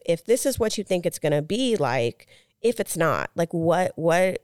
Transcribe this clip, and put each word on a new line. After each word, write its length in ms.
if 180
this 220
is 140
what 180
you 60
think 200
it's 140
gonna 240
be 320
like, 540
if 160
it's 180
not, 380
like, 180
what, 460
what, 460